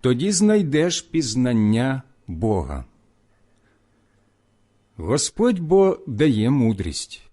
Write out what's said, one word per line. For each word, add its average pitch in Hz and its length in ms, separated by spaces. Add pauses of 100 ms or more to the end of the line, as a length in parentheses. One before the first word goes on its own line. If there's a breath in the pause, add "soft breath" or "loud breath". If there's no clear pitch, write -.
тоді 131 300
знайдеш 175 680
пізнання 123 1000 (240)
Бога. 80 580 (2000)
Господь 165 640
бо 185 480
дає 117 420
мудрість 110 720 (120)